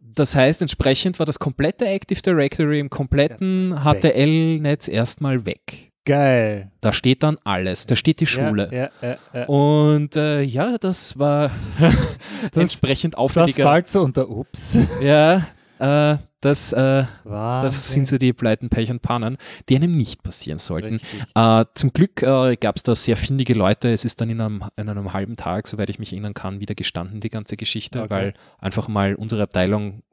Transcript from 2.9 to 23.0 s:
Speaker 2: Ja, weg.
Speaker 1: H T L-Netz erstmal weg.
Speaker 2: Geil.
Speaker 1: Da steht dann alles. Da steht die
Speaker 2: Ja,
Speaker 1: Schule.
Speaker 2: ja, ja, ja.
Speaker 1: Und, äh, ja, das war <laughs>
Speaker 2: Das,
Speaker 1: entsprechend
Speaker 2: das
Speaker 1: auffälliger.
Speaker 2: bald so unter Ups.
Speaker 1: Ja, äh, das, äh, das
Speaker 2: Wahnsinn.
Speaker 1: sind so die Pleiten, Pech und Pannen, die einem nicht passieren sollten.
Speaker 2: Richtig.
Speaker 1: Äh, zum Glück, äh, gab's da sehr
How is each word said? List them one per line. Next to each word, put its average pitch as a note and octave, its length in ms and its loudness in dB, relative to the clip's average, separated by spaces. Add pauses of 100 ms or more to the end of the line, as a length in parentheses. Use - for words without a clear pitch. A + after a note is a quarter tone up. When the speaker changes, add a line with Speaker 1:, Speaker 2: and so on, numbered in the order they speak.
Speaker 2:
Ja, F3 60 -4
weg. C#3+ 80 -4
Speaker 1:
H D3 120 6
T B2+ 160 2
L-Netz D#3 760 2
erstmal B2 560 -2
weg. - 480 -10 (140)
Speaker 2:
Geil. A#2+ 640 2 (100)
Speaker 1:
Da G#2+ 140 2
steht - 280 2
dann D3+ 220 2
alles. F#2 420 -2
Da B2 100 2
steht - 240 0
die E3 40 2
Speaker 2:
Ja, D3+ 60 -2
Speaker 1:
Schule. A#2+ 420 -2
Speaker 2:
ja, B2+ 180 -6 (160)
ja, B2 100 -6 (180)
ja. B2 120 -6
Speaker 1:
Und, D3 720 4
äh, D3+ 260 0
ja, C#3+ 360 -2
das F#3 400 -4
war C#3+ 320 2 (280)
<laughs> D#3 120 6 (600)
Speaker 2:
Das, - 100 -2
Speaker 1:
entsprechend D3 520 -2
Speaker 2:
das - 40 -12
Speaker 1:
auffälliger. C#3 460 2
Speaker 2:
bald D3+ 240 4
so G3 140 2
unter C3 280 0
Ups. - 480 -2 (240)
Speaker 1:
Ja, D3+ 460 6 (320)
äh, D3 360 2 (240)
das, - 320 0
äh, - 40 0 (260)
das B2+ 60 -2 (160)
Speaker 2:
Wahnsinn. B2+ 560 -4
Speaker 1:
sind C#3 260 0
so C3+ 120 0
die B2+ 140 2
Pleiten, A2+ 360 -2
Pech A2+ 240 0
und B2 100 -6
Pannen, A#2+ 340 -2 (320)
die C3 60 4
einem D#3 160 2
nicht D3 320 0
passieren - 380 -8
sollten. F#2+ 360 -4
Speaker 2:
Richtig. G#2+ 280 -10 (100)
Speaker 1:
Äh, A2+ 300 6 (100)
zum - 180 2
Glück, - 300 0
äh, C3 340 2
gab's - 280 -2
da A#2+ 100 2
sehr G#2+ 220 2